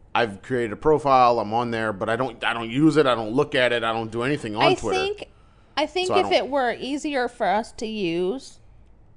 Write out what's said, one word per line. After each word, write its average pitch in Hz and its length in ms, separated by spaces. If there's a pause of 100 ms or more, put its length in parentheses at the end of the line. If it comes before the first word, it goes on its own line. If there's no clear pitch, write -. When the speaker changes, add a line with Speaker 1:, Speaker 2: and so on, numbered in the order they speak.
(160)
Speaker 1:
I've 107 260
created 120 320
a 101 40
profile, 131 600
I'm 107 140
on 120 180
there, 113 220
but 107 160
I 113 80
don't, 120 260
I 110 100
don't 113 160
use 147 280
it, 151 80
I 123 100
don't 110 160
look 143 240
at 123 160
it, 117 120
I 113 100
don't 113 180
do 117 120
anything 127 320
on 117 80
Speaker 2:
I 285 120
Speaker 1:
Twitter. - 240
Speaker 2:
think, 403 300 (460)
I 294 100
think 359 240
Speaker 1:
So 359 60
I - 40
Speaker 2:
if 349 60
Speaker 1:
don't 285 80
Speaker 2:
it 247 160
were 254 280
easier 269 500
for 220 200
us 208 260
to 226 140
use, 196 720 (580)